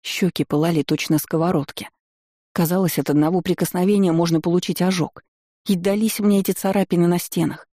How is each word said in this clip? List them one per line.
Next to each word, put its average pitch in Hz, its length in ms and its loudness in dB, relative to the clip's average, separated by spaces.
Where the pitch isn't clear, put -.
Щеки - 420 -4
пылали 156 380 0
точно 156 360 -2
сковородки. 160 680 -4
Казалось, 180 460 0
от 143 120 -2
одного 156 300 2
прикосновения 185 720 0
можно 165 280 2
получить 175 420 -2
ожог. 180 400 -2
И 196 100 2
дались 202 420 -2
мне 202 220 2
эти 190 120 -2
царапины 190 540 0
на 175 120 2
стенах. - 560 -4